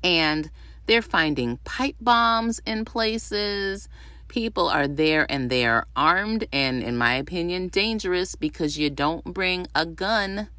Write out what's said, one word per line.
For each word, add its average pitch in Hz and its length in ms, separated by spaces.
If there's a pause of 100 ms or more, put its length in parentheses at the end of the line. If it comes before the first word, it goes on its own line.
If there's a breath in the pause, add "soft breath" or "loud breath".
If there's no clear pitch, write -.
And 156 460 (360 soft breath)
they're 226 160
finding 139 640
pipe - 360
bombs 233 640
in 220 180
places. 208 1040 (400 loud breath)
People 220 400
are 143 200
there 156 420
and 135 200
they 127 140
are 113 300
armed 196 580
and, 131 300
in 120 140
my 120 180
opinion, 175 540
dangerous, 196 640
because 151 440
you 147 120
don't 147 340
bring 180 500
a 160 120
gun 196 600 (100)